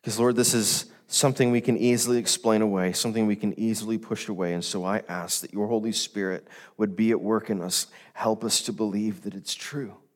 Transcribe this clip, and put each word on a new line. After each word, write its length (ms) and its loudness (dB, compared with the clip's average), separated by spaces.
Because, 180 -6
Lord, 160 4
this 180 4
is 340 2
something 420 2
we 100 4
can 160 2
easily 400 4
explain 460 2
away, 300 2
something 340 0
we 100 2
can 220 -2
easily 400 -2
push 300 -6
away. 260 -2
And 100 -4
so 180 -4
I 260 -2
ask 340 -6
that 100 -14
your 140 -2
Holy 260 0
Spirit 560 -4
would 180 0
be 140 4
at 100 2
work 300 0
in 100 -2
us. 260 -2
Help 300 -2
us 180 0
to 100 -6
believe 500 -2
that 120 -10
it's 180 -10
true. 460 -10